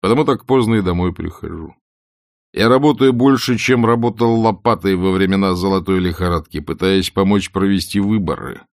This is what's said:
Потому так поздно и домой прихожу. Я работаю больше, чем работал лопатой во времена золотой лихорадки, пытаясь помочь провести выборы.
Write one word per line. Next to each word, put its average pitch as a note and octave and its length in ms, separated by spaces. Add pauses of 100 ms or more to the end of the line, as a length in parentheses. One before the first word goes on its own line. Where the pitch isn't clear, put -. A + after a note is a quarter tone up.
Потому D3 240
так C3+ 220
поздно A#2 300
и G#2+ 40
домой F2 320
прихожу. D#2+ 640 (760)
Я A2+ 160
работаю C3+ 440
больше, B2+ 460
чем B2 260
работал A#2 560
лопатой G#2+ 540
во F#2 160
времена F#2+ 440
золотой F#2+ 440
лихорадки, F2 640
пытаясь F#2 500
помочь G2 400
провести G2 500
выборы. G2 600 (160)